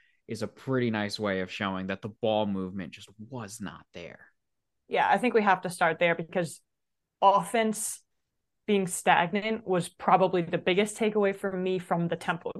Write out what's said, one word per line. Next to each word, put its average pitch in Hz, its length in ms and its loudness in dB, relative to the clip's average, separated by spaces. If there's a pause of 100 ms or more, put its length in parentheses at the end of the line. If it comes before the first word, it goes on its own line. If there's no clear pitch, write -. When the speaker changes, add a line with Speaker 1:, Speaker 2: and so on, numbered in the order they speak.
(260)
Speaker 1:
is 110 160 -8
a 104 60 -6
pretty 127 420 -2
nice 104 300 -4
way 98 200 0
of 90 120 -6
showing 95 340 -4
that 95 160 -6
the 110 60 -8 (120)
ball 107 260 2
movement 95 460 -6
just - 160 -20 (200)
was 110 320 -12
not 80 240 -12 (100)
there. - 320 -16 (640)
Speaker 2:
Yeah, 147 200 0
I 196 100 4
think 240 160 0
we 220 80 4
have 190 200 2
to 180 80 -6
start 165 300 0
there 170 160 4
because 170 440 -4 (600)
offense 208 800 2 (640)
being 196 200 2
stagnant 180 800 2
was 180 220 0
probably 185 540 2
the 170 160 -2
biggest 196 380 2
takeaway 208 380 0
for 196 160 -6
me 185 280 -2
from 170 300 -2
the 165 80 -4
Temple - 440 -4